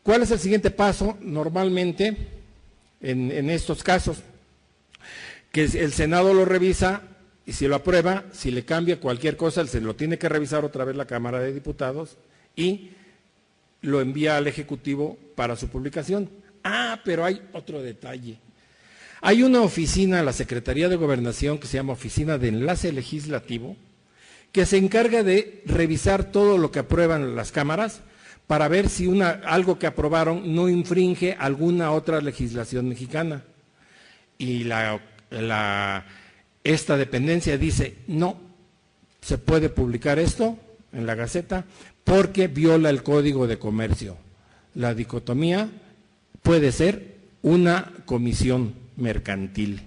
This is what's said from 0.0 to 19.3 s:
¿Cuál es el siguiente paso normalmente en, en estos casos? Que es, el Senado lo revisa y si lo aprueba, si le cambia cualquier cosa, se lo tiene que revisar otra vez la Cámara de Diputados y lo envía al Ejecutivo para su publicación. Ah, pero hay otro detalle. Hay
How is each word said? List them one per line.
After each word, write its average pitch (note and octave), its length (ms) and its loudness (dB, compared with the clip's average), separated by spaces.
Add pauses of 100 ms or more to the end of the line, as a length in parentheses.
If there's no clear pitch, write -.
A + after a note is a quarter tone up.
¿Cuál A3+ 200 4
es A3+ 100 2
el G#3+ 80 2
siguiente F#3+ 320 2
paso G3+ 480 0
normalmente F3+ 960 -2 (880)
en, B2+ 300 -4
en D3 180 -2
estos E3 340 -4
casos? F3+ 360 0 (1300)
Que D#3 140 2
es, - 100 0
el D#3 160 0
Senado F3 420 4
lo F#3+ 120 6
revisa F#3 560 2 (440)
y B2+ 60 -12
si C#3 160 -2
lo C#3 80 4
aprueba, F3+ 560 2
si - 180 -8
le B2 140 -4
cambia E3 380 -2
cualquier C3 340 -2
cosa, E3 320 -2
se A2 140 -4
lo A2 160 -4
tiene D#3+ 200 -4
que E3 120 -2
revisar D3+ 340 -2
otra C#3+ 220 -6
vez C3+ 100 -4
la C#3 100 -6
Cámara A#2+ 360 -4
de C3+ 120 -4
Diputados C#3+ 600 -8 (400)
y F#3 360 -4 (920)
lo C#3+ 180 0
envía D3 380 0
al D3 100 0
Ejecutivo C#3+ 680 -6 (180)
para A#2+ 220 -4
su B2 100 -10
publicación. D3+ 640 -6 (340)
Ah, A3+ 400 -4
pero E3+ 220 -2
hay G3 160 -2 (100)
otro D3+ 300 -12
detalle. B2 560 -14 (880)
Hay A3 160 6